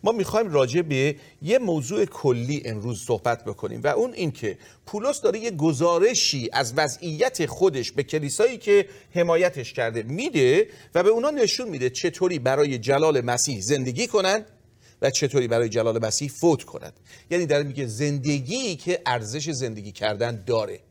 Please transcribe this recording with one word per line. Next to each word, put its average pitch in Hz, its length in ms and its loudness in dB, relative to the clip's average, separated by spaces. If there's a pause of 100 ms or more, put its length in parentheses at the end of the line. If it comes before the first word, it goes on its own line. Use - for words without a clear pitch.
ما 220 80 2
میخوایم 214 400 0
راجع 139 300 2
به 143 340 0 (260)
یه 208 180 2
موضوع 180 460 0
کلی 127 600 -2
امروز 110 360 -6
صحبت 117 440 -2
بکنیم 107 360 -8
و 139 60 0
اون 226 260 0
این 170 180 -4
که 104 260 -6 (280)
پولس 254 360 -4
داره 208 180 2
یه 226 120 -4
گزارشی 165 1000 2
از 117 240 -2
وضعیت 165 680 -2
خودش 139 460 0
به 143 120 -2
کلیسایی 156 540 0
که 202 280 4 (300)
حمایتش 170 580 2
کرده 113 300 -2
می‌ده 165 640 2 (280)
و 175 80 4
به 202 60 6
اونا 233 200 2
نشون 254 400 0
می‌ده 127 200 -2
چطوری 175 500 0
برای 135 380 2
جلال 139 440 2
مسیح 120 400 -2
زندگی 127 460 -2
کنن 208 380 2 (560)
و 135 80 2
چطوری 131 380 0
برای 117 220 2
جلال 110 360 0
مسیح 135 240 -4
فوت 165 340 2
کنن. - 280 -14 (380)
یعنی 175 160 0
داره 147 180 2
میگه 139 240 -6
زندگی 143 880 -2
که 175 300 -4
ارزش 123 440 -4
زندگی 110 420 -6
کردن 107 540 -4
داره 104 340 -2 (120)